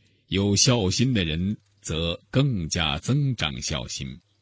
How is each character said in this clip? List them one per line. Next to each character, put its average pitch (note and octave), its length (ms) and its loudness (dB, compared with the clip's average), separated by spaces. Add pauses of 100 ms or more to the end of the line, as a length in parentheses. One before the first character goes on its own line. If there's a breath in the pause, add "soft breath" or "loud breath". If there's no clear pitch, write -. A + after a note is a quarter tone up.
(280 soft breath)
有 G2+ 280 2
孝 A#2 340 4
心 B2 240 2
的 G2 120 2
人 F2 320 -2 (240)
则 E2 360 -4 (120)
更 B2+ 400 2
加 D#2 280 -2
增 C3+ 380 0
长 C#2 260 -4
孝 C#2+ 280 -4
心； C2+ 280 -8 (240)